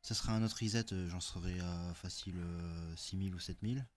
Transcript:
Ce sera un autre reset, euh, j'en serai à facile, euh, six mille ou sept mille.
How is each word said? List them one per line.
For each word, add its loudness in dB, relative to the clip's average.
Ce -2
sera 4
un 6
autre 2
reset, 2
euh, 2
j'en -2
serai 0
à 0
facile, -4
euh, -2
six -4
mille 2
ou -4
sept -4
mille. 0